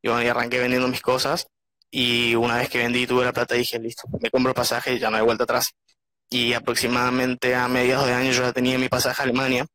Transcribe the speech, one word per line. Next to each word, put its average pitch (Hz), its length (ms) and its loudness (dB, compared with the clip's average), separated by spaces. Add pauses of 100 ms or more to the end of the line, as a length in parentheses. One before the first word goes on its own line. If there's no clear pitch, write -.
Y 117 80 -2
bueno, 117 140 2
y 117 40 2
arranqué 120 320 0
vendiendo 127 280 2
mis 127 140 -4
cosas. 131 460 0 (440)
Y 120 440 0
una 117 220 2
vez 123 120 -2
que 123 100 -2
vendí 120 240 0
y 120 40 -4
tuve 123 180 2
la 123 80 -2
plata, 120 220 -2
dije, 120 240 0
"Listo, 117 240 -10 (180)
me 113 100 -2
compro 127 200 2
el - 40 -2
pasaje 123 400 -2
y 113 40 -2
ya 110 120 0
no 110 60 0
hay 110 60 2
vuelta 117 220 2
atrás". - 280 -2 (560)
Y 120 240 0
aproximadamente 123 1000 0
a 123 120 0
mediados 127 400 2
de 123 60 2
año 131 180 0
yo 127 120 2
ya 123 100 0
tenía 127 260 0
mi 131 100 0
pasaje 127 320 -2
a 139 40 0
Alemania 131 500 0